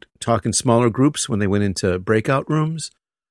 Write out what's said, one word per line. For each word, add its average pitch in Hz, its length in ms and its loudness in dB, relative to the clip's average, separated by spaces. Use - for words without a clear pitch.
talk - 260 0
in 110 80 -2
smaller 123 360 2
groups 131 400 0
when 107 100 -2
they 101 80 0
went 101 180 2
into 92 340 -2
breakout 110 500 0
rooms. 156 400 -2